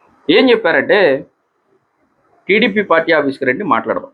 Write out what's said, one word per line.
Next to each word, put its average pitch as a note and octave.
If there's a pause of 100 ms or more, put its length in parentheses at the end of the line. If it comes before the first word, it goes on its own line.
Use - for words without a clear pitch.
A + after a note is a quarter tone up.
(300)
ఏం B3+
చెప్పారంటే, D#3 (1200)
"టీడీపీ G#3
పార్టీ E3
ఆఫీస్కి C#3
రండి, B2+
మాట్లాడదాం." A2+